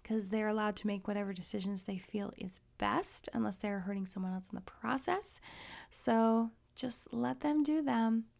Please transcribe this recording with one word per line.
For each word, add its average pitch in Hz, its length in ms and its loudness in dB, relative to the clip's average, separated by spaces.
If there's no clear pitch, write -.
'cause 214 240 0
they're 214 180 2
allowed 214 300 0
to 208 100 -4
make 202 180 -2
whatever 202 280 -2
decisions 190 500 -4
they 196 140 -4
feel 202 400 -6
is - 240 -10
best 214 560 0
unless 214 240 0
they're 202 240 -2
hurting 196 240 -4
someone 185 260 -4
else 185 160 -6
in 196 80 -8
the 185 60 -6
process. 277 800 -2
So 226 600 4
just - 360 -4
let 247 300 0
them 302 200 4
do 302 200 4
them. 226 460 2